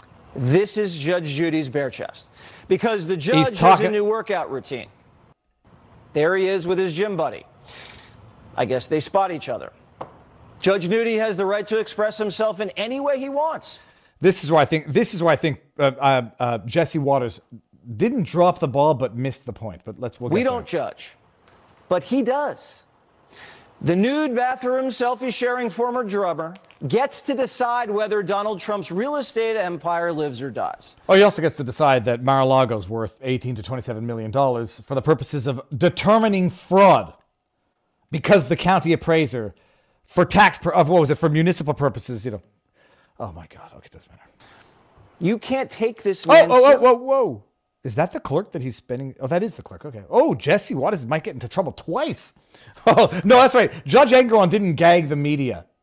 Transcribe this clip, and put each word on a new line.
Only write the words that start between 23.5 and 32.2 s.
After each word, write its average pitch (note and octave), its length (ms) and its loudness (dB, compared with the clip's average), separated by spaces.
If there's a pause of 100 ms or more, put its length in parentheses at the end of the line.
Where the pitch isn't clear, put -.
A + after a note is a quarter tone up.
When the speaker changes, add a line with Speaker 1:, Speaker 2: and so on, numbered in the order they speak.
Speaker 1:
The D#3+ 140 0
nude C4 400 0
bathroom B3+ 520 -2
selfie B3 460 -4
sharing B3 360 -4
former A#3+ 340 -4
drummer F3+ 500 -4 (320)
gets A#3 360 -2
to C#4+ 120 -4
decide A#3+ 560 -4
whether G#3 320 -2
Donald G3+ 380 -4
Trump's G3+ 320 -6
real B3 240 -4
estate A3+ 400 -4
empire E3+ 560 -4
lives D3 300 -6
or C#3 100 -10
dies. - 440 -8 (120)
Speaker 2:
Oh, F#3 60 4
he G3 100 8
also F#3+ 180 2
gets D#3 140 0
to C#3+ 80 -6
decide B2+ 400 2
that A#2+ 180 -2